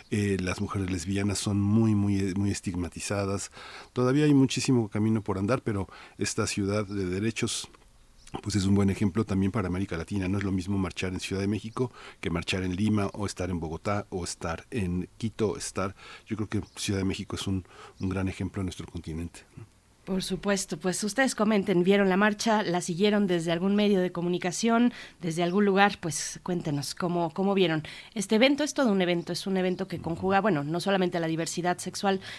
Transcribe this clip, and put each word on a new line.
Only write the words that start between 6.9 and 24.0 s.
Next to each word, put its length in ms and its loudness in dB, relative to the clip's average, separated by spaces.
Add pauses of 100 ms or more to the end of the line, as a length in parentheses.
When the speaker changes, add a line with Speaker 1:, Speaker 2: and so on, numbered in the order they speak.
Speaker 1:
derechos, 600 -2 (720)
pues 160 -2
es 80 2
un 100 4
buen 140 4
ejemplo 340 0
también 300 0
para 160 -2
América 260 -4
Latina. 320 -4
No 100 0
es 60 -4
lo 80 -2
mismo 260 -2
marchar 360 -4
en 80 -6
Ciudad 200 -4
de 60 0
México 460 -4 (260)
que 100 -4
marchar 340 -4
en 120 -2
Lima 380 2
o 120 -6
estar 240 -4
en 120 -4
Bogotá 480 -4
o 160 -6
estar 460 -8
en 360 -2 (100)
Quito, 380 -2
estar, 400 -6 (320)
yo 80 -6
creo 140 -4
que 120 -2 (140)
Ciudad 240 -2
de 60 0
México 320 -4
es 100 -6
un, 180 -2 (360)
un 80 -2
gran 180 -2
ejemplo 340 -6
en 40 -2
nuestro 220 -8
continente, 540 -10 (140)
¿no? 80 -16 (420)
Speaker 2:
Por 160 -4
supuesto, 560 -4
pues 260 -2
ustedes 300 0
comenten, 500 2
¿vieron 260 6
la 60 4
marcha? 460 2
¿La 180 0
siguieron 460 2
desde 260 2
algún 240 2
medio 260 4